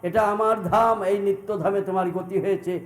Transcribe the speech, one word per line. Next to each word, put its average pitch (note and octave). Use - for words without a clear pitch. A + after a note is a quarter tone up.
এটা F3+
আমার G#3+
ধাম, A3
এই G3
নিত্যধামে G3
তোমার F#3
গতি F3+
হয়েছে। F3+